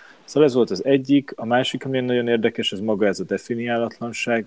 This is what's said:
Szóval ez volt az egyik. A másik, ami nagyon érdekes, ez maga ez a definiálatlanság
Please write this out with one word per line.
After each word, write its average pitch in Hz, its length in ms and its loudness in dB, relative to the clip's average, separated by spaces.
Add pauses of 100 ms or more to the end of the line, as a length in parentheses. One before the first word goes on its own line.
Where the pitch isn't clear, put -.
(240)
Szóval 147 240 4
ez 120 60 -2
volt 117 160 2
az 90 140 -4
egyik. 139 520 2
A 120 80 -10
másik, 127 400 -2
ami 131 160 -2
nagyon 123 280 0
érdekes, 117 440 0
ez 98 80 -6
maga 107 260 2
ez 98 140 0
a 90 40 -6
definiálatlanság 117 1200 -2